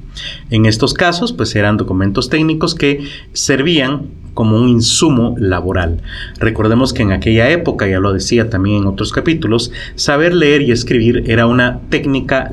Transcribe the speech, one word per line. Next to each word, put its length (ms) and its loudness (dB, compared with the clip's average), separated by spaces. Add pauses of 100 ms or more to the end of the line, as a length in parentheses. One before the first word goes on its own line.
(500)
En 160 4
estos 280 2
casos, 400 0
pues, 220 -4
eran 220 2
documentos 520 -2
técnicos 460 0
que 280 0 (300)
servían 760 0 (260)
como 220 2
un 140 4
insumo 680 2
laboral. 640 -2 (360)
Recordemos 540 2
que 80 -2
en 100 2
aquella 380 2
época, 380 0
ya 120 0
lo 140 0
decía 380 0
también 320 0
en 40 0
otros 240 -4
capítulos, 600 -2 (240)
saber 400 0
leer 260 4
y 100 2
escribir 540 2
era 220 2
una 320 0 (100)
técnica 640 -2